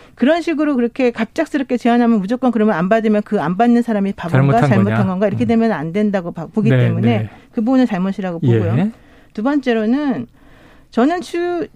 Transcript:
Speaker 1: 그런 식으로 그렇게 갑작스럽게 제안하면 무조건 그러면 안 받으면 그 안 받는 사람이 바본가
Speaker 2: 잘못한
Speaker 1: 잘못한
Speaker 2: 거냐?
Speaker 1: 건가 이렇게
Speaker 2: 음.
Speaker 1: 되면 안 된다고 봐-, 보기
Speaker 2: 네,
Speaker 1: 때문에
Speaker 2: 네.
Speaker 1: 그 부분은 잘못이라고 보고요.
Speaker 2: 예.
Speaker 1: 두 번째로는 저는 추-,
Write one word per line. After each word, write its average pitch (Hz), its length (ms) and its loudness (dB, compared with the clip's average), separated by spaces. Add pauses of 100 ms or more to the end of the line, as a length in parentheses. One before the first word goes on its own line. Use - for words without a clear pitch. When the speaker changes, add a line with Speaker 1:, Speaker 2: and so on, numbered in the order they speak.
(140)
Speaker 1:
그런 320 280 2
식으로 302 340 -2
그렇게 240 360 0
갑작스럽게 247 680 -4
제안하면 233 420 2
무조건 240 320 0
그러면 214 240 0
안 170 140 -2
받으면 214 340 2
그 208 220 -4
안 180 120 -2
받는 240 240 4
사람이 202 320 -2
바본가 - 240 -2
Speaker 2:
잘못한 139 320 4
Speaker 1:
잘못한 104 280 2
Speaker 2:
거냐? 190 100 2
Speaker 1:
건가 190 200 -2
이렇게 202 180 -2
Speaker 2:
음. - 20 0
Speaker 1:
되면 226 240 2
안 165 220 -6
된다고 196 380 -2
봐-, 165 160 -10
보기 165 220 -2
Speaker 2:
네, 131 80 4
Speaker 1:
때문에 113 420 2
Speaker 2:
네. 110 100 -6 (220)
Speaker 1:
그 240 100 -4
부분은 254 240 2
잘못이라고 185 540 -4
보고요. 117 380 2
Speaker 2:
예. 202 140 0 (420)
Speaker 1:
두 208 100 -6
번째로는 254 840 -2 (600)
저는 320 320 0
추-, 349 540 -6